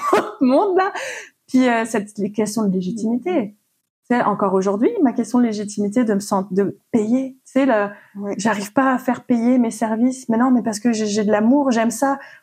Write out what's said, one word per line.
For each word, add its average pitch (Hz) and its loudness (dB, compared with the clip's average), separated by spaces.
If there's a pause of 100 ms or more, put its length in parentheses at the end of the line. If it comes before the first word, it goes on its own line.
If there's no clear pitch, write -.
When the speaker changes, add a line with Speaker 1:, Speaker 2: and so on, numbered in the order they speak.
(140)
Speaker 1:
un 415 4
<laughs> - -
autre - -4
monde, 320 2
là. 370 2 (560)
Puis, 254 4
euh, 226 0
cette, 214 -6
les 196 -2
questions 214 -2
de 202 0
légitimité. 220 -2 (540)
Tu 240 2
sais, 247 2
encore 196 0
aujourd'hui, 202 0 (120)
ma 247 2
question 247 0
de 247 4
légitimité 208 -2
de 220 0
me 196 0
sent-, 196 -2
de 190 0 (120)
payer, 247 0
tu - -16
sais, 269 2
le, 208 2 (320)
Speaker 2:
Ouais. 202 -6
Speaker 1:
j'arrive 202 -2
pas 269 2
à 254 0
faire 247 -4
payer 247 2
mes 226 2
services. 226 -2
Mais 226 0
non, 247 2
mais 247 4
parce 214 -4
que 240 0
j'ai, 214 -2
j'ai 208 0
de 208 0
l'amour, 254 4
j'aime 226 2
ça. 269 -2 (240)